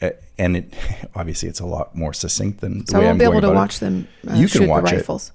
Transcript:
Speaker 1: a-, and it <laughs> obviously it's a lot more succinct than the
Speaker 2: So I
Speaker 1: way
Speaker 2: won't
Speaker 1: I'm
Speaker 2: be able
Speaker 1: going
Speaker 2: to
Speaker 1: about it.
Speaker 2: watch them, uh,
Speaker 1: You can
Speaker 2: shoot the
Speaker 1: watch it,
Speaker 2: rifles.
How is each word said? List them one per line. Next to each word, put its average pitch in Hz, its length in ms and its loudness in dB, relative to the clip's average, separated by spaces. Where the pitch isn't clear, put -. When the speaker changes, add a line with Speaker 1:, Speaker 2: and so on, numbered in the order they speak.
Speaker 1:
a-, 87 120 -2
and 90 180 2
it 87 160 -8
<laughs> - 220 -12
obviously 85 320 -6
it's 78 120 -10
a 90 60 -6
lot 85 300 -6
more 78 160 -4
succinct 101 480 -4
than 101 200 -4
the - 120 -10
Speaker 2:
So - 60 4
I - 20 6
Speaker 1:
way - 60 6
Speaker 2:
won't - 80 4
Speaker 1:
I'm - 40 2
Speaker 2:
be 240 60 4
able 233 80 6
Speaker 1:
going - 100 4
Speaker 2:
to - 60 4
Speaker 1:
about - 80 4
it. 190 40 4
Speaker 2:
watch 196 200 -2
them, 92 280 -2
uh, - 60 -2
Speaker 1:
You 117 80 6
can 190 60 6
Speaker 2:
shoot - 120 2
the 95 80 6
Speaker 1:
watch 80 240 2
it, - 40 2
Speaker 2:
rifles. - 380 -6